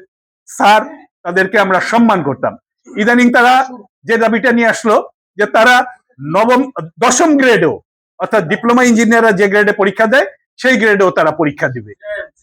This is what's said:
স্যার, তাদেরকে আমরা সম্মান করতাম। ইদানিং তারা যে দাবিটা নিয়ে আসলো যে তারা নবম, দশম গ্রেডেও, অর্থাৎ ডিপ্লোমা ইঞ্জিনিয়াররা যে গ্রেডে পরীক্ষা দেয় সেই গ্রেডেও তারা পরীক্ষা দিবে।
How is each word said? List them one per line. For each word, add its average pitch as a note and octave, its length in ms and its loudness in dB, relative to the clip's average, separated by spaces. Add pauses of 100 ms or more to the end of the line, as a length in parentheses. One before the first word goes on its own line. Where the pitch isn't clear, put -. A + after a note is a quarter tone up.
(480)
স্যার, G#3+ 340 2 (400)
তাদেরকে F#3 360 -2
আমরা F#3+ 220 0
সম্মান A3 420 0
করতাম। C3 300 -4 (440)
ইদানিং A#3+ 360 2
তারা B3 220 4 (480)
যে A3+ 140 -2
দাবিটা A3+ 360 0
নিয়ে A#3 160 0
আসলো A3 280 0 (400)
যে G#3 100 -2
তারা A#3 280 2 (600)
নবম, B3+ 340 0 (280)
দশম B3+ 380 0
গ্রেডেও, G3+ 380 2 (440)
অর্থাৎ F#3 260 -2
ডিপ্লোমা A#3 400 0
ইঞ্জিনিয়াররা A3+ 480 2
যে G3+ 160 0
গ্রেডে G#3 240 0
পরীক্ষা G3+ 340 0
দেয় C#4 200 2 (300)
সেই B3+ 200 0
গ্রেডেও G3+ 340 2
তারা E3+ 200 0
পরীক্ষা D#3 380 -4
দিবে। A2 240 -12 (500)